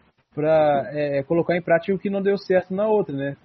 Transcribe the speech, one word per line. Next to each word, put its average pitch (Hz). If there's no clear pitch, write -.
pra, 151
é, 147
é 139
colocar 165
em 175
prática 175
o 180
que 208
não 196
deu 202
certo 185
na 202
outra, 208
né? 139